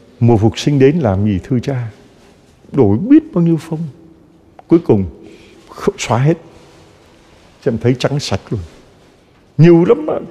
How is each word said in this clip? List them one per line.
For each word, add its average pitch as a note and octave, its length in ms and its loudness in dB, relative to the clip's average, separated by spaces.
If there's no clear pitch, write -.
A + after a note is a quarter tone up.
mùa A#2 180 4
phục G#2 220 0
sinh D3 200 -2
đến C#3 200 4
làm G#2 260 -2
gì G2 180 -2
thưa B2+ 160 -4
cha? B2 280 -8
Đổi G#2+ 260 2
biết C#4 360 2
bao F3 100 0
nhiêu E3 160 0
phong. D#3 200 -12
Cuối E3+ 120 4
cùng G#2 260 0
kh-, - 280 -6
xóa - 200 -4
hết. C#3 200 0
Xem A#2 120 -4
thấy B2 220 0
trắng C#3 200 -4
sạch - 300 -6
luôn. G2+ 120 -6
Nhiều E3+ 280 6
lắm D4+ 220 0
á. E4 80 -4